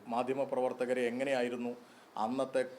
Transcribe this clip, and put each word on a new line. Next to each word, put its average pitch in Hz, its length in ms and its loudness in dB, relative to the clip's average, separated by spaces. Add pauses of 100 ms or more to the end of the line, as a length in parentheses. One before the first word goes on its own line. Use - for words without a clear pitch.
(120)
മാധ്യമപ്രവർത്തകരെ 127 1000 0
എങ്ങനെയായിരുന്നു 123 600 0 (520)
അന്നത്തെ 131 380 0 (160)